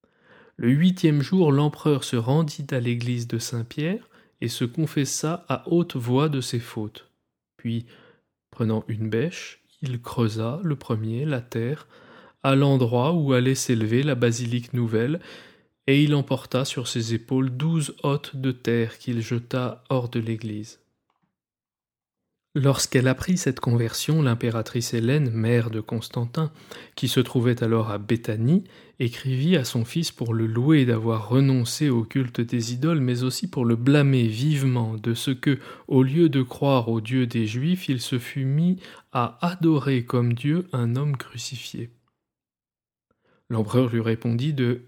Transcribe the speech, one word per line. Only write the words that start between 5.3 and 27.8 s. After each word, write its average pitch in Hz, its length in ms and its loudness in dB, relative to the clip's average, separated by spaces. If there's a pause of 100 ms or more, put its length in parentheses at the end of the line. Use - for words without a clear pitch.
à 135 200 -4
haute 170 280 0
voix 127 320 2
de 139 100 -2
ses 120 200 -4
fautes. - 500 -12 (480)
Puis, 117 280 -6 (640)
prenant 110 360 -2
une 110 220 -4
bêche, 120 540 -4 (180)
il 123 200 -6
creusa, 113 640 -2
le 151 140 -2
premier, 113 480 -4
la 135 160 -2
terre, 120 460 -6 (560)
à 135 120 4
l'endroit 135 580 4
où 143 200 2
allait 127 220 4
s'élever 117 480 2
la 143 120 0
basilique 120 580 0
nouvelle, 120 460 0 (680)
et 143 160 6
il 147 100 4
emporta 135 500 -2
sur 123 240 -6
ses 113 260 -2
épaules 131 360 -2
douze 151 540 -2
hôtes 143 320 -2
de 131 160 -2
terre 117 460 -2
qu'il 117 240 -6
jeta 120 680 -4
hors 120 200 0
de 120 100 -4
l'église. 110 600 -8 (1800)
Lorsqu'elle 135 520 2
apprit 175 280 0
cette 135 220 -2
conversion, 120 640 2
l'impératrice 120 720 0
Hélène, 123 360 2
mère 113 400 2
de 110 120 -6
Constantin, 120 720 -4 (420)
qui 117 140 -2
se - 100 2
trouvait 123 420 2
alors 113 300 2